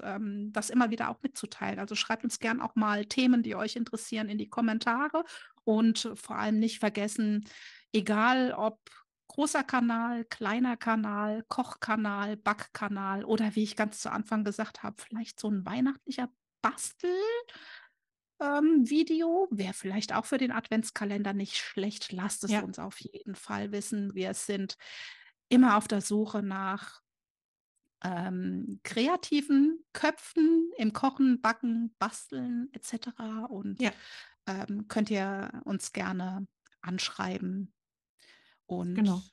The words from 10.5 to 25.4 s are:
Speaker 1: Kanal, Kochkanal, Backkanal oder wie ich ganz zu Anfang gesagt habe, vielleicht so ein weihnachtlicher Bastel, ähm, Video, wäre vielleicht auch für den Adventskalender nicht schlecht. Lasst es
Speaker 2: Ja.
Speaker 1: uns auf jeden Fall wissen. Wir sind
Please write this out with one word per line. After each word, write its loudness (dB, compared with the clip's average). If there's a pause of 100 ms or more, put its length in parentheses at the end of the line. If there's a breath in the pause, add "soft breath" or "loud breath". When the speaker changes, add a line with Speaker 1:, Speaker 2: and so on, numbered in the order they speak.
Speaker 1:
Kanal, 0
Kochkanal, -2
Backkanal -4
oder 2
wie 4
ich -2
ganz -2
zu -6
Anfang -2
gesagt -4
habe, -8
vielleicht -10
so -2
ein 0
weihnachtlicher -2 (320)
Bastel, -2 (1300 loud breath)
ähm, 6
Video, 4
wäre -2
vielleicht -4
auch 0
für 0
den 0
Adventskalender -2
nicht -4
schlecht. -4
Lasst -4
es -2
Speaker 2:
Ja. 2
Speaker 1:
uns -6
auf -10
jeden -12
Fall -6
wissen. -4
Wir -4
sind -4 (720 loud breath)